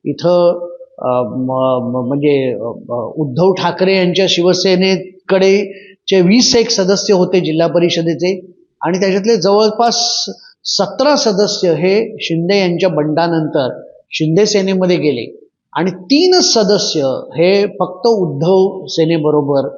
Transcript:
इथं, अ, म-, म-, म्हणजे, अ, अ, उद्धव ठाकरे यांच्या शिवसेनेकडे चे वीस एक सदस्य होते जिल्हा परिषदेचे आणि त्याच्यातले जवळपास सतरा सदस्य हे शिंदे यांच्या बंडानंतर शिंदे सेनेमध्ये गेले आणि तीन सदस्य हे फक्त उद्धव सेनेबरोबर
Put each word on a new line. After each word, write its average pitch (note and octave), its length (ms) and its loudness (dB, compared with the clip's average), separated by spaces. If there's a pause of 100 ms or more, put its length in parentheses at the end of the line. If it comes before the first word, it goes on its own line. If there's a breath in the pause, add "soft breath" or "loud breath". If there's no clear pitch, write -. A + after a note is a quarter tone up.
इथं, F3 640 0 (300)
अ, B2+ 240 -2
म-, C3 680 -2
म-, B2+ 160 -4
म्हणजे, C#3+ 440 0
अ, A2 160 -8 (240)
अ, A#2+ 240 -6
उद्धव D#3+ 360 0
ठाकरे F#3 440 0
यांच्या F#3 320 0
शिवसेनेकडे F#3 1400 0 (360 loud breath)
चे F#3+ 120 2
वीस A3 360 4
एक A3+ 140 2
सदस्य G3 440 0
होते F3+ 260 2
जिल्हा D#3+ 260 0
परिषदेचे E3+ 880 -2 (260)
आणि F3 200 -2
त्याच्यातले G3+ 360 2
जवळपास G#3+ 880 0 (400 loud breath)
सतरा C4 520 0
सदस्य G3+ 560 0
हे F#3+ 480 0
शिंदे F3 400 0
यांच्या F3+ 280 0
बंडानंतर D#3 920 -2 (280)
शिंदे D#3+ 360 2
सेनेमध्ये F#3+ 500 0
गेले C#3+ 520 -4 (240)
आणि F3 180 -2
तीन F4 500 2
सदस्य G3+ 600 0 (320)
हे G3 340 2
फक्त - 400 -6
उद्धव F#3+ 800 0
सेनेबरोबर D3+ 920 0